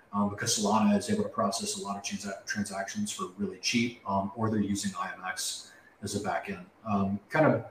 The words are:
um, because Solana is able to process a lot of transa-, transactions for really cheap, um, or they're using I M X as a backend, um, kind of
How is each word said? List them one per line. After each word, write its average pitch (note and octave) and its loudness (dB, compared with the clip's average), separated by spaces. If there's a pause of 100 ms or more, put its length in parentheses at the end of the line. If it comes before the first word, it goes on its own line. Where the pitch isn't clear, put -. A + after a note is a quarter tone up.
(140)
um, G#2 2
because A2+ 0
Solana G#2 6
is G2 0
able G2+ 2
to - -4
process G2+ -2
a F#2+ -8
lot G2 -4
of - -10
transa-, G2+ -8
transactions G2+ -4
for - -6
really F#2+ -4
cheap, A#2 0
um, G2 0
or A2 0
they're G#2+ 2
using G2 0
I F#2+ -4
M F2+ -10
X - -6 (300)
as F#3 -4
a G#2 -2
backend, F3+ -4 (260)
um, G2+ 2
kind D3+ 6
of A#2 4